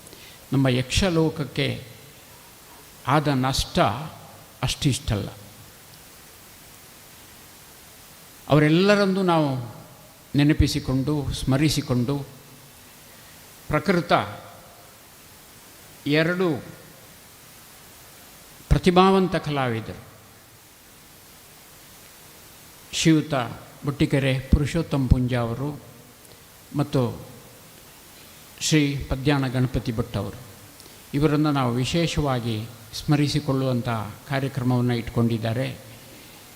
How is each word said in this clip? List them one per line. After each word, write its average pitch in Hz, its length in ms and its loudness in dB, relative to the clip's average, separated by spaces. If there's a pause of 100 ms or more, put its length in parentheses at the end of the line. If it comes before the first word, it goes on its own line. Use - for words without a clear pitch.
(520)
ನಮ್ಮ 135 160 4
ಯಕ್ಷಲೋಕಕ್ಕೆ 143 1160 0 (1200)
ಆದ 147 220 2
ನಷ್ಟ 131 500 -2 (840)
ಅಷ್ಟಿಷ್ಟಲ್ಲ. - 680 -2 (3250)
ಅವರೆಲ್ಲರನ್ನೂ 190 760 4
ನಾವು 139 520 0 (600)
ನೆನಪಿಸಿಕೊಂಡು 143 960 2
ಸ್ಮರಿಸಿಕೊಂಡು, 135 840 0 (1500)
ಪ್ರಕೃತ 170 440 0 (1900)
ಎರಡು 160 560 0 (2000)
ಪ್ರತಿಭಾವಂತ 185 680 6
ಕಲಾವಿದರು 131 680 -4 (3000)
ಶ್ರೀಯುತ 156 420 2 (500)
ಬುಟ್ಟಿಕೆರೆ 135 560 0
ಪುರುಷೋತ್ತಮ 143 680 0
ಪುಂಜ 123 280 0
ಅವರು 123 460 -4 (960)
ಮತ್ತು 135 500 -2 (1300)
ಶ್ರೀ 143 480 0
ಪದ್ಯಾಣ 135 380 0
ಗಣಪತಿ 127 460 -2
ಭಟ್ 113 240 -4
ಅವರು, 104 220 -6 (760)
ಇವರನ್ನು 151 380 2
ನಾವು 127 220 0
ವಿಶೇಷವಾಗಿ 127 920 -2 (280)
ಸ್ಮರಿಸಿಕೊಳ್ಳುವಂಥ 135 960 0 (400)
ಕಾರ್ಯಕ್ರಮವನ್ನು 127 640 0
ಇಟ್ಕೊಂಡಿದ್ದಾರೆ 117 840 -2 (800)